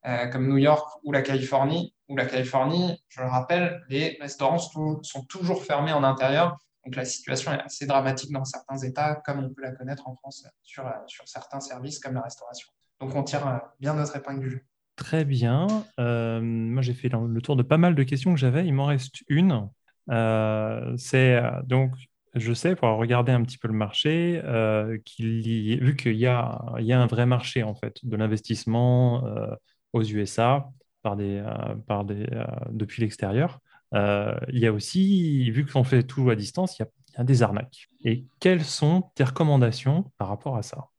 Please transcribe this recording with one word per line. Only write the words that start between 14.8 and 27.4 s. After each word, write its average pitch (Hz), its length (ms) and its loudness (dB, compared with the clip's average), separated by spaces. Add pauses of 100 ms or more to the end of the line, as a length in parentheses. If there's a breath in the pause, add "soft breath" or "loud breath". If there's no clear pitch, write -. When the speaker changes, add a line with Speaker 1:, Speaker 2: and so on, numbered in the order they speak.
Speaker 2:
Très 160 300 -2
bien. 131 420 2 (320)
Euh, 117 440 0
moi, 117 400 -2
j'ai 123 120 0
fait 123 140 -4
le, 117 180 0
le 113 140 -2
tour 143 160 0
de 123 60 4
pas 139 160 4
mal 175 160 6
de 139 80 4
questions 139 320 0
que 151 40 2
j'avais. 131 280 2
Il 143 80 2
m'en 139 120 2
reste 139 420 -2
une. 147 400 4 (420)
Euh, 110 840 0
c'est, 127 400 6
euh, 120 140 2 (140)
donc, 131 280 2 (420)
je 117 180 0
sais, 175 240 0
pour 120 140 2
regarder 120 420 2
un 120 100 4
petit 120 160 -6
peu - 80 -8
le 110 80 -2
marché, 160 680 0
euh, 110 600 0
qu'il 113 420 -4
y... 113 320 0
vu 135 180 4
qu'il 117 200 0
y 117 100 2
a, 120 360 0 (160)
il 113 60 -2
y 117 80 2
a 127 80 6
un 123 60 6
vrai 117 200 2
marché, 123 360 0